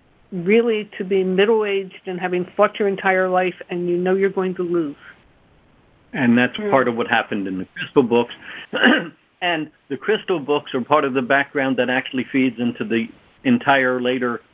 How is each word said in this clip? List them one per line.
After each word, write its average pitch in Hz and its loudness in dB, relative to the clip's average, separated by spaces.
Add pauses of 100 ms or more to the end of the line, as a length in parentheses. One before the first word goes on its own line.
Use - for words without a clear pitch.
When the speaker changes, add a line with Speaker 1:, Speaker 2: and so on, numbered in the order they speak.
(340)
Speaker 1:
really 214 2
to 214 -8
be 190 0
middle-aged 196 0
and 185 -8
having 180 -2 (120)
fought 202 2
your 208 0
entire 185 0
life 180 0 (140)
and 175 -4
you 175 0
know 180 0
you're 196 2
going 185 -2
to 185 -6
lose. 170 -2 (1160)
Speaker 2:
And 120 4
that's 123 2
Speaker 1:
Hmm. 208 -4
Speaker 2:
part 131 4
of 117 -4
what 117 -2
happened 110 -2
in 95 -6
the 90 -8 (100)
Crystal - 0
books. 117 2 (400)
<clears throat> 240 2 (280)
And 165 -4 (160)
the 143 -6
Crystal 202 -2
books 143 -2
are 131 -2
part 143 2
of 131 -4
the 135 0
background 135 0
that 123 0
actually 127 -4
feeds 131 0
into 120 -4
the 113 -2 (400)
entire 127 2
later 123 -2 (120)